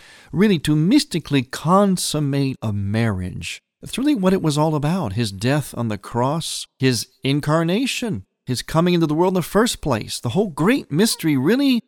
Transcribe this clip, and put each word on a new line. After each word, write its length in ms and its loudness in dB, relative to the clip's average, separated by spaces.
really, 260 4
to 160 0
mystically 680 2
consummate 1200 0
a 120 -4
marriage. 880 -2
That's 180 -12
really 180 2
what 180 2
it 80 2
was 160 0
all 180 2
about, 380 -2
his 180 -2
death 460 -2
on 100 -2
the 100 -4
cross, 720 -4
his 300 0
incarnation, 1040 -2
his 160 -4
coming 320 2
into 140 2
the 80 -2
world 160 2
in 40 0
the 60 2
first 380 0
place. 400 -4
The 120 -6
whole 180 0
great 420 0
mystery 460 2
really 500 2